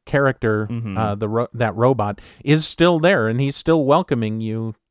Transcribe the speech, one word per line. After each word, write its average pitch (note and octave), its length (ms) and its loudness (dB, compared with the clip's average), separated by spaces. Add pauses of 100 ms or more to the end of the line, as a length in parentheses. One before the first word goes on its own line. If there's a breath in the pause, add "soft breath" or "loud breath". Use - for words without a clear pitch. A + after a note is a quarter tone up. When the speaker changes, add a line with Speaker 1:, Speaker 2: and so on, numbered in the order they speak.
Speaker 1:
character, B2 680 0
Speaker 2:
Mm-hmm. A2+ 260 -6
Speaker 1:
uh, G#2+ 180 -2
the G#2+ 120 -4
ro-, A2+ 260 -2
that A2+ 220 -2
robot, A2 460 0 (200 loud breath)
is D#3 240 2
still E3+ 360 2
there, D#3 260 2
and A#2 140 -2
he's C#3 160 -4
still D#3+ 260 2
welcoming B2+ 560 0
you A2 360 -6 (160)